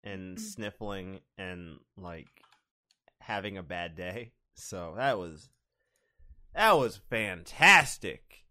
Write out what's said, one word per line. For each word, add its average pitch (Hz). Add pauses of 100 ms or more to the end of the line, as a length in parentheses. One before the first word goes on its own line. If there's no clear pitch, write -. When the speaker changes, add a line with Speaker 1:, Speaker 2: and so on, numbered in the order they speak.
Speaker 1:
and 95
Speaker 2:
Mm. -
Speaker 1:
sniffling 101 (160)
and, 90 (180)
like, 87 (760)
having 101
a 92
bad 87
day. 95 (220)
So 85
that 127
was, 82 (1040)
that 208
was 131
fantastic 113